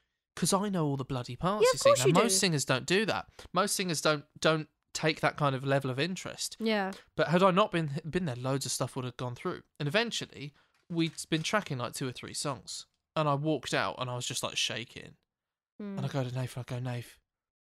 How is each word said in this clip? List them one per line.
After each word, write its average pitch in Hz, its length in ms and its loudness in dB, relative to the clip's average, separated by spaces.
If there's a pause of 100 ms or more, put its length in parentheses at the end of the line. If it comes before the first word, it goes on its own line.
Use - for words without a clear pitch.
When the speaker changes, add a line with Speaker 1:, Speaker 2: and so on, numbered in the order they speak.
(360)
Speaker 1:
'cause - 180 2
I 202 160 2
know 175 160 0
all 139 120 2
the 135 80 -4
bloody 123 300 -6
parts, 196 280 0
Speaker 2:
Yeah, 480 40 8
Speaker 1:
you 523 60 6
Speaker 2:
of - 60 -2
Speaker 1:
see. 539 100 8
Speaker 2:
course 571 120 8
Speaker 1:
Now, - 40 4
Speaker 2:
you 392 80 8
Speaker 1:
most 185 200 6
Speaker 2:
do. - 40 4
Speaker 1:
singers 165 280 2
don't 131 200 2
do 190 220 4
that. 107 200 -2 (260)
Most 196 220 0
singers 180 240 -2
don't, 151 260 2 (140)
don't 156 300 4 (240)
take 160 280 0
that - 160 2
kind 139 180 2
of 131 100 -6
level 135 260 2
of 123 80 -2
interest. - 600 -6
Speaker 2:
Yeah. 208 340 -2 (240)
Speaker 1:
But 151 120 4
had 180 140 6
I 196 80 8
not 202 200 4
been, 160 280 -2 (100)
been 185 160 -2
there, 127 100 -4
loads 131 300 -2
of 131 60 -4
stuff - 240 -4
would 127 100 -4
have 123 120 -8
gone 123 180 -6
through. - 280 -6 (160)
And 147 80 -2
eventually, 147 680 -2 (360)
we'd 165 240 0 (160)
been 160 140 0
tracking, 185 360 -2
like, 123 140 -6
two 135 140 -4
or 123 40 -4
three 117 220 -12
songs. - 520 -8 (300)
And 156 120 0
I 143 60 4
walked 147 400 0
out 113 260 0
and 127 100 -4
I 123 60 -6
was 123 100 -6
just, - 180 -6
like, - 120 -6
shaking. 110 600 -6 (640)
And 202 220 -8
I 135 60 -2
Speaker 2:
Mm. - 40 -6
Speaker 1:
go 139 120 -2
to 123 120 -6
Nath 127 220 -6
and 120 100 -8
I 131 80 -8
go, 123 40 -6
"Nath, 123 400 -8 (520)